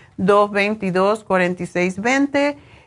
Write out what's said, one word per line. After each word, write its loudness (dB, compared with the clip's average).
dos 4
veintidós, 0
cuarenta 0
y -6
seis -2
veinte. 0